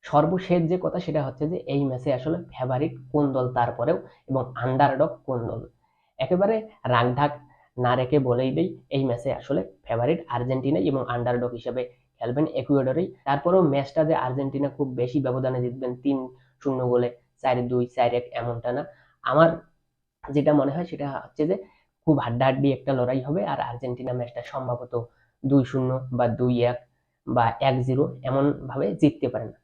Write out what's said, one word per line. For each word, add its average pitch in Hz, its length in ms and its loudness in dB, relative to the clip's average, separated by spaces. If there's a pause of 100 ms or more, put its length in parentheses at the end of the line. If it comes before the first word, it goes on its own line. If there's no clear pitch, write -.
সর্বশেষ 175 560 2 (100)
যে 180 140 2
কথা 180 220 -2
সেটা 156 200 -2
হচ্ছে 131 260 -6
যে 180 60 -4 (160)
এই 143 140 2
ম্যাচে 131 300 -4
আসলে 160 200 -2 (140)
ফেভারিট 131 400 -2 (200)
কোন 147 120 4 (120)
দল 127 100 2 (120)
তারপরেও, 123 400 0 (320)
এবং 131 120 0 (220)
আন্ডারডগ 135 460 2 (160)
কোন 127 120 -2 (120)
দল। 113 100 -6 (580)
একেবারে 196 380 2 (360)
রাগঢাক 127 400 2 (440)
না 123 240 2
রেখে 131 180 2 (100)
বলেই 127 280 2
দেই, 175 120 2 (280)
এই 135 120 2
ম্যাচে 123 220 -2 (100)
আসলে 151 200 -2 (260)
ফেভারিট 117 340 0 (140)
আর্জেন্টিনাই 131 560 0
এবং 135 120 0 (120)
আন্ডারডগ 120 440 -2
হিসেবে 123 240 -6 (360)
খেলবেন 127 280 0 (140)
ইকুয়েডরেই। 139 480 2 (180)
তারপরেও 170 360 4 (100)
ম্যাচটা 139 360 0
যে 160 60 4 (120)
আর্জেন্টিনা 139 500 -2
খুব 147 100 -2 (140)
বেশি 127 200 0
ব্যবধানে 131 440 0
জিতবেন, 123 280 -4 (120)
তিন 139 140 2 (440)
শূন্য 135 180 0 (100)
গোলে, 123 180 4 (320)
চার 127 160 2 (140)
দুই, 123 140 2 (100)
চার 120 240 4
এক 123 80 -4 (140)
এমনটা 120 360 -4
না। 147 60 -4 (420)
আমার 147 240 6 (760)
যেটা 147 360 2
মনে 139 140 2
হয় 175 160 -4
সেটা 143 160 -8 (180)
হচ্ছে - 260 -2
যে 190 60 2 (500)
খুব 156 180 6
হাড্ডাহাড্ডি 131 520 2
একটা 135 220 -4
লড়াই 127 280 0
হবে, 156 140 -2 (120)
আর 135 60 -4 (120)
আর্জেন্টিনা 123 480 -6
ম্যাচটা 120 240 -8 (100)
সম্ভবত 123 400 -6 (520)
দুই 135 260 6
শূন্য 127 200 0 (280)
বা 123 80 2 (140)
দুই 123 160 2 (140)
এক 123 80 -4 (480)
বা 120 200 2 (220)
এক 131 80 2 (100)
জিরো 131 180 2 (240)
এমনভাবে 135 580 0 (140)
জিততে 143 280 2
পারেন। 113 220 -6 (140)